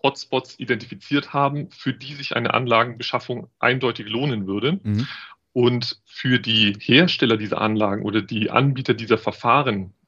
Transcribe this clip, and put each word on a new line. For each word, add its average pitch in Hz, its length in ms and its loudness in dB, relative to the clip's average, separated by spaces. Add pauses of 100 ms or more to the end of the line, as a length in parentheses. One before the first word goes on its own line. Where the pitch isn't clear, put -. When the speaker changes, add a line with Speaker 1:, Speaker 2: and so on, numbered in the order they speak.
Speaker 1:
Hotspots - 580 -2
identifiziert 131 720 -4
haben, 143 360 0
für - 240 -4
die 139 220 -16
sich 143 200 -8
eine 117 200 0
Anlagenbeschaffung 120 920 0 (120)
eindeutig 120 500 0
lohnen 113 380 -2
würde. 113 340 0
Speaker 2:
Mhm. 107 260 -2 (460)
Speaker 1:
Und 120 520 0
für 127 340 0
die 107 400 2
Hersteller 127 580 4
dieser 107 240 -4
Anlagen 104 420 0
oder 104 180 0
die 110 280 -2
Anbieter 131 460 2
dieser 110 240 2
Verfahren 117 720 0 (140)